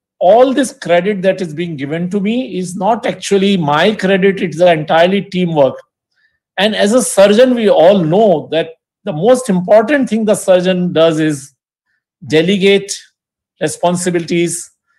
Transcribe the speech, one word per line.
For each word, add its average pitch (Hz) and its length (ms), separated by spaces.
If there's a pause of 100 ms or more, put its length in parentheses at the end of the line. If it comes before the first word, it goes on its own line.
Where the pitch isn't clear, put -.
(180)
all 240 340
this 254 200
credit 175 500
that 190 180
is 160 140
being 170 220
given 160 340
to 202 100
me 220 380
is 180 180
not 220 300
actually 196 500
my 165 380
credit, 190 480
it's 151 160
the 180 120
entirely 170 520
teamwork. 165 540 (840)
And 202 180
as 202 160
a 247 100
surgeon, 208 520
we 220 160
all 170 340
know 165 480
that 165 220 (300)
the 180 100
most 240 340
important 214 640
thing 214 160
the 208 80
surgeon 180 580
does 160 280
is 147 340 (720)
delegate 190 720 (640)
responsibilities, 175 1120 (280)